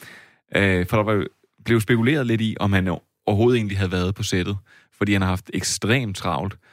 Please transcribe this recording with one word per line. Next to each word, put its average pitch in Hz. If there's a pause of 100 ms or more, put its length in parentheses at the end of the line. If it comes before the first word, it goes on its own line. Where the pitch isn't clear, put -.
(560)
Øh, 92
for 113
der 107
var, 104 (400)
blev 117
spekuleret 123
lidt 113
i, 110
om 98
han 92 (280)
overhovedet 117
egentlig 101
havde 92
været 92
på 110
sættet, 98 (400)
fordi 101
han 98
har 92
haft 92
ekstremt 107
travlt, 87 (160)